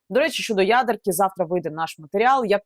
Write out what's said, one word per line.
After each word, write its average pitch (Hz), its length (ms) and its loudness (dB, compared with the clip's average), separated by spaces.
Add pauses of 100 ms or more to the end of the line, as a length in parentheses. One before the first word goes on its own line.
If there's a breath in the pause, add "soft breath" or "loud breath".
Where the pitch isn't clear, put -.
(120)
До 214 80 2
речі, 294 240 0
щодо 196 180 0
ядерки, 220 500 2
завтра 185 340 -2
вийде 165 240 -4
наш 160 300 -8
матеріал, 233 460 0
як 202 200 0